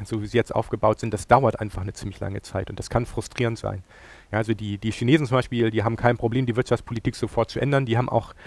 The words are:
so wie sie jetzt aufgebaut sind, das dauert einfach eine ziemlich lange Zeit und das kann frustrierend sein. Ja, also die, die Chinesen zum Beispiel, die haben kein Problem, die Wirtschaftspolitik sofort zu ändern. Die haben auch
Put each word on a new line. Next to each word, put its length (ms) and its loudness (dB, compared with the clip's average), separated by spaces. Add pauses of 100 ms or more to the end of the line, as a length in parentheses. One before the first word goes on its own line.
so 180 -4
wie 40 -6
sie 100 -2
jetzt 180 0
aufgebaut 460 0
sind, 120 -4
das 140 -6
dauert 320 6
einfach 240 -6
eine 120 -6
ziemlich 260 -10
lange 220 -6
Zeit 280 -6
und 80 -10
das 100 -8
kann 180 0
frustrierend 520 -4
sein. 240 -6 (480)
Ja, 80 0
also 160 0
die, 240 -6
die 140 -2
Chinesen 340 2
zum 120 2
Beispiel, 340 2
die 100 2
haben 140 0
kein 220 2
Problem, 280 0
die 80 0
Wirtschaftspolitik 640 -2
sofort 340 0
zu 80 -6
ändern. 260 2
Die 140 2
haben 100 2
auch 240 0 (140)